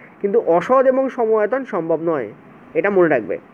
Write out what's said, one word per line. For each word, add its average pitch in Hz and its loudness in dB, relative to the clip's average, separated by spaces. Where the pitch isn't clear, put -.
কিন্তু 202 0
অসদ 247 2
এবং 262 2
সম 220 0
আয়তন 226 -2
সম্ভব 165 -4
নয়, 151 -2
এটা 170 0
মনে 180 4
রাখবে, 104 -2